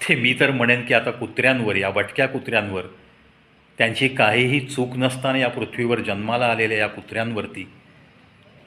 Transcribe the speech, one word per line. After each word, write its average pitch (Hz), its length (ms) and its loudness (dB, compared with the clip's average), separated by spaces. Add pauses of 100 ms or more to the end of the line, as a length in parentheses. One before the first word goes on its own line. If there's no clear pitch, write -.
ते 175 80 4
मी 120 240 2
तर 139 120 4
म्हणेन 120 340 2
की 127 80 0
आता 120 180 2
कुत्र्यांवर, 117 640 0
या 95 140 0
भटक्या 104 380 0
कुत्र्यांवर, 104 540 -2 (960)
त्यांची 117 300 2
काहीही 123 520 2
चूक 127 360 -4
नसताना 131 420 0
या 123 120 2
पृथ्वीवर 117 500 -2
जन्माला 107 460 -2
आलेल्या 110 320 2
या 107 100 2
कुत्र्यांवरती 104 800 -6 (1000)